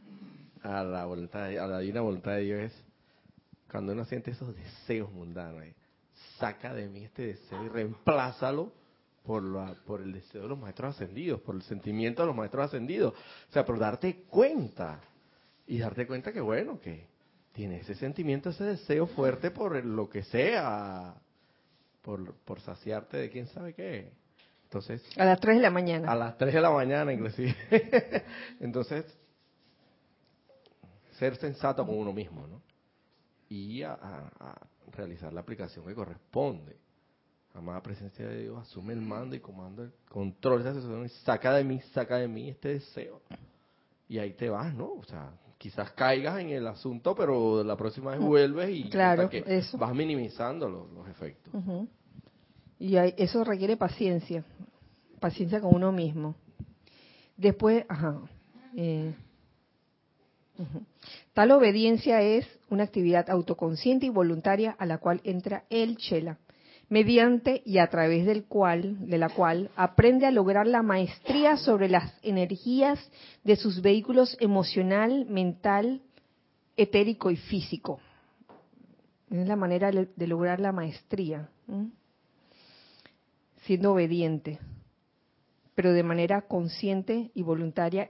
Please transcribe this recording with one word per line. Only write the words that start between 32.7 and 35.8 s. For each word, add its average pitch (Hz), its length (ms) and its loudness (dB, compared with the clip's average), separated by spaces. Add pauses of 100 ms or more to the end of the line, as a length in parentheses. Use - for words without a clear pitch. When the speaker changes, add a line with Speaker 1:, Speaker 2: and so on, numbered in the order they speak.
Speaker 1:
Y 104 320 -12
a, 156 120 -10
a, 73 340 -16 (120)
a - 280 -20 (240)
realizar 87 420 -14
la 87 80 -12
aplicación 90 440 -14